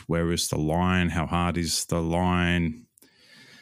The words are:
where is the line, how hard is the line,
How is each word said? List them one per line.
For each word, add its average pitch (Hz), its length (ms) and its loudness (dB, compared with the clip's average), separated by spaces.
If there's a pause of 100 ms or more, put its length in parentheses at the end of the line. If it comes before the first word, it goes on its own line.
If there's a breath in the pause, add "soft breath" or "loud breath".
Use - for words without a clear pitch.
where 85 260 0
is - 160 -2
the 76 100 -4
line, 87 520 2
how 78 160 -2
hard 87 300 0
is 80 300 -2
the 85 140 -2
line, 87 880 0 (760 soft breath)